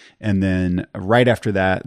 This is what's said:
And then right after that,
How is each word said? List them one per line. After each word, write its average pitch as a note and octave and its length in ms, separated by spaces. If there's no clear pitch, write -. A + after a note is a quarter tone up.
And G2+ 220
then F#2 520
right A2 320
after A2+ 260
that, F#2+ 340